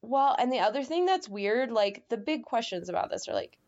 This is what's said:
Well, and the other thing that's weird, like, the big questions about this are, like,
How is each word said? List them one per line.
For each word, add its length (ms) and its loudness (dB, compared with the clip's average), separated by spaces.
Well, 360 2
and 140 2
the 80 2
other 240 2
thing 220 0
that's 240 0
weird, 420 0
like, 380 0
the 80 -2
big 260 -2
questions 460 -4
about 200 0
this 180 -6
are, 60 -4
like, 240 -4